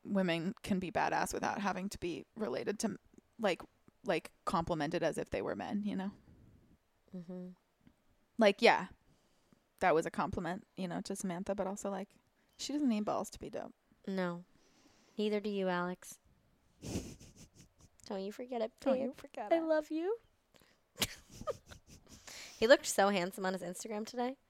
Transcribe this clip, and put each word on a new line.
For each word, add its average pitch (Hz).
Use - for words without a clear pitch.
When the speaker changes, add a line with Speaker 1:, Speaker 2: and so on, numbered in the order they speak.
Speaker 1:
women 185
can 185
be 180
badass 160
without 202
having 190
to -
be 175
related 214
to, -
like, 202
like, 165
complimented 165
as 156
if -
they -
were -
men, 202
you 202
know? 196
Speaker 2:
Mm-hmm. 180
Speaker 1:
Like, 202
yeah, 185
that 180
was 165
a 170
compliment, 185
you 190
know, 175
to 196
Samantha, 190
but 196
also, 202
like, 196
she -
doesn't 294
need 214
balls -
to -
be -
dope. -
Speaker 2:
No. 180
Neither 208
do 202
you, 196
Alex. 180
Speaker 1:
<laughs> -
Speaker 2:
Don't 202
you 196
forget 247
it, 220
Speaker 1:
Don't 262
Speaker 2:
babe. 254
Speaker 1:
you 254
forget -
Speaker 2:
I 330
Speaker 1:
it. 330
Speaker 2:
love 311
you. 349
<laughs> -
He 220
looked 277
so 196
handsome 190
on 190
his 185
Instagram 208
today. 247